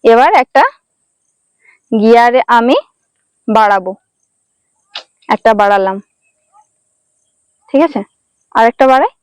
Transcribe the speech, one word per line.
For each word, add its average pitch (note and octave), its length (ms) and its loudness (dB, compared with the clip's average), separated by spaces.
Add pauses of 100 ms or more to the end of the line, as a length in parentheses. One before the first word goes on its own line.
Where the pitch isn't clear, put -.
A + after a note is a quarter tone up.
এবার A#3+ 280 2 (120)
একটা C4 200 0 (1300)
গিয়ারে A#3 500 2 (160)
আমি A#3+ 200 0 (720)
বাড়াবো, G3+ 440 -2 (1400)
একটা - 240 0
বাড়ালাম, G3 380 -2 (1700)
ঠিক C#4 180 0
আছে, C#4+ 140 -8 (560)
আর A3+ 140 2
একটা C4 200 -2
বাড়াই। D4 200 0 (120)